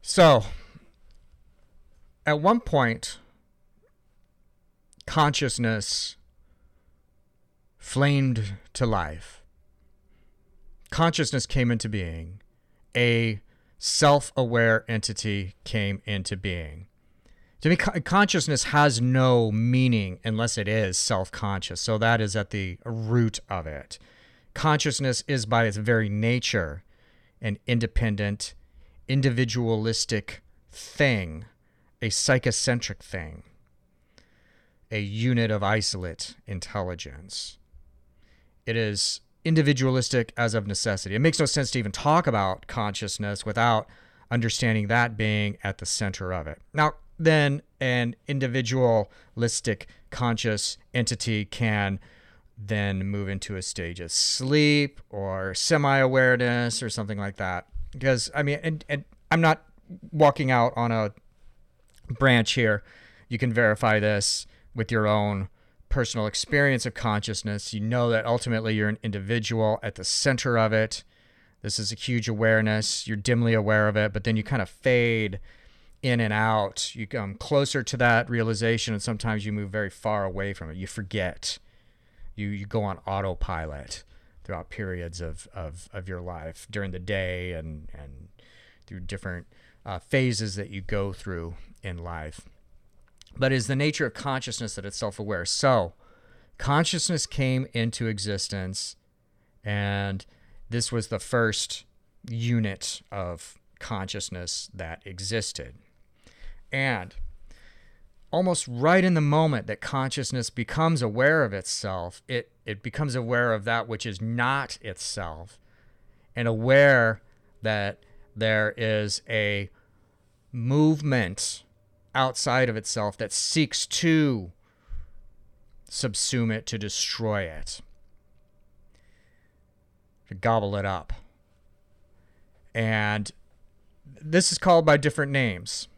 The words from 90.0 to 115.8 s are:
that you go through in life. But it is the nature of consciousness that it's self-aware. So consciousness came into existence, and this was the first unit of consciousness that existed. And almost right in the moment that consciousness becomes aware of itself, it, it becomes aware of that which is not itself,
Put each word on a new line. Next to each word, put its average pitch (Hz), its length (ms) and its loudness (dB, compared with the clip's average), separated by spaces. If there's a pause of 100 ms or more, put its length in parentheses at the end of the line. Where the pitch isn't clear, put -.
that 98 140 -8
you 95 120 -10
go 98 320 -2
through 85 400 -8 (280)
in 90 160 -10
life. 82 440 -12 (960)
But 135 160 2
it - 20 2
is 117 120 -2
the 135 80 0
nature 147 300 0
of 117 80 -4
consciousness 131 640 -6
that 98 100 -10
it's 101 120 -10
self-aware. 101 480 -4
So 117 480 2 (640)
consciousness 156 680 0
came 131 480 -2
into 117 340 -2
existence, 98 920 -6 (640)
and 101 640 -2 (440)
this 117 220 -4
was 117 160 -2
the 104 120 -4
first - 640 -2 (440)
unit 117 800 -2
of 90 480 -8 (220)
consciousness 95 920 -8
that 85 320 -10
existed. 98 720 -8 (960)
And 123 440 -4 (1200)
almost 180 340 0
right 156 380 4
in 185 80 4
the 160 80 4
moment 147 460 2
that 107 120 -6
consciousness 135 720 -4
becomes 151 540 0
aware 131 420 4
of 101 80 -4
itself, 92 720 -6
it, 123 240 -6 (140)
it 104 160 -8
becomes 135 340 -4
aware 120 380 2
of 101 100 -2
that 117 240 -2
which 113 200 -6
is 95 120 -8
not 120 600 -2
itself, 87 800 -10 (760)